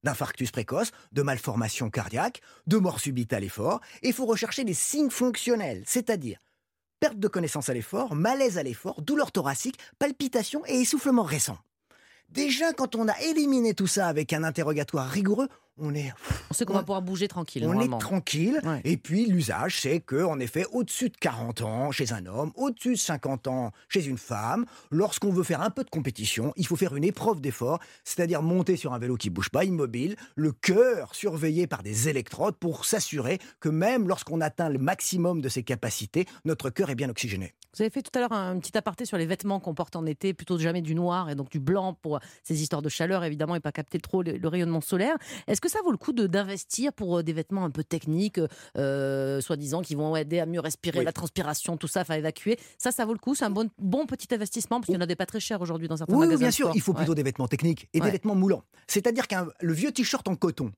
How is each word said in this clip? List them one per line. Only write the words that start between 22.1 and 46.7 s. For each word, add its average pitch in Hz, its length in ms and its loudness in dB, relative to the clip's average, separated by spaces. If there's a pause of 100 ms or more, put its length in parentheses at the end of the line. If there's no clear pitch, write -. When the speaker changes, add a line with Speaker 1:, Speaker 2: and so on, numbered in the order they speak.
Speaker 1:
un 98 140 -6
homme, 120 280 -4
au-dessus 254 380 -2
de 220 60 0
cinquante 135 480 -2
ans 127 260 -2 (160)
chez 185 180 2
une 131 120 -4
femme, 123 480 -2 (240)
lorsqu'on 196 420 2
veut 180 100 4
faire 160 200 0
un 214 80 2
peu 269 120 -6
de - 60 -6
compétition, 120 680 -2
il 185 100 0
faut 175 100 0
faire 170 200 0
une 143 80 0
épreuve 196 360 2
d'effort, 135 400 -2 (240)
c'est-à-dire 170 380 0
monter 180 340 4
sur 147 160 -4
un 123 60 -2
vélo 123 180 0
qui 107 140 -2
bouge 92 180 -2
pas, 160 160 2
immobile, 156 520 0 (200)
le 151 160 2
cœur 202 640 4
surveillé 160 520 0
par 113 160 -6
des 107 280 0
électrodes 143 460 -2
pour 165 280 -4
s'assurer 156 540 0 (200)
que 156 120 0
même 202 360 4
lorsqu'on 175 360 0
atteint 156 260 0
le 139 100 0
maximum 170 600 0
de 131 80 -2
ses 123 140 -2
capacités, 120 640 -2 (180)
notre 160 240 0
cœur 135 220 0
est 135 40 -2
bien 131 140 -2
oxygéné. 98 460 -4 (200)
Speaker 2:
Vous - 80 -2
avez 220 80 2
fait 269 120 -4
tout - 140 -14
à 254 40 2
l'heure 240 120 0
un 185 260 -2
petit - 180 -6
aparté 214 300 -2
sur 196 100 -4
les 165 100 2
vêtements 190 340 -2
qu'on 175 140 -6
porte 165 220 -6
en 165 80 -4
été, 160 300 -2
plutôt 170 240 -2
jamais 170 240 2
du 160 140 -2
noir 175 340 0
et 143 60 -4
donc 139 140 -6
du 156 100 -4
blanc 185 340 0
pour 151 240 -4 (240)
ces 160 180 -2
histoires 151 220 -2
de 151 60 -2
chaleur, 175 360 0
évidemment, 156 300 -2
et 170 60 -2
pas 151 120 -4
capter - 280 -6
trop - 240 -2
le, 165 80 -2
le 180 160 -2
rayonnement 170 320 0
solaire. 202 360 2 (300)
Est-ce - 140 0
que 349 100 -2
ça - 140 -2
vaut 349 80 4
le 208 40 2
coup - 160 -4
de, 233 140 2
d'investir 196 680 -2